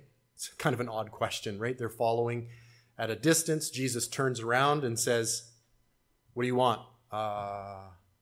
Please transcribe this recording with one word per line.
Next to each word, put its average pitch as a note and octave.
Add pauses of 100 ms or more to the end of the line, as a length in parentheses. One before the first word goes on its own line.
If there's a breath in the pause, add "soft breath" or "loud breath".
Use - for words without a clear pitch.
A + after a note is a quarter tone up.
(340)
It's -
kind -
of A2+
an A#2+
odd A2
question, G#2+
right? B2
They're A#2
following A#2 (480 soft breath)
at A2+
a A2
distance. D#3
Jesus B2+
turns C3
around C3+
and A2+
says, A#2 (800)
"What B2
do B2
you B2
want?" B2 (300)
"Uh, G2+ (320)